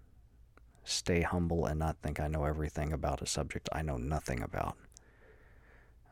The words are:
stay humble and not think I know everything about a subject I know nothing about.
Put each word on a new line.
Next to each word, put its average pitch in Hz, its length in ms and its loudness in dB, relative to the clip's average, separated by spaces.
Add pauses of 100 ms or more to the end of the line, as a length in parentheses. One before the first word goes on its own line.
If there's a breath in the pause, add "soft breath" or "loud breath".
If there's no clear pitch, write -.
(840 soft breath)
stay - 380 2
humble 85 420 2
and 76 140 0
not 80 240 2
think 76 180 -2
I - 80 2
know 78 160 0
everything 147 480 0
about 147 300 0
a - 40 -4
subject - 460 -4
I - 100 -2
know 76 140 -2
nothing 65 460 -2
about. - 340 -4 (1400 loud breath)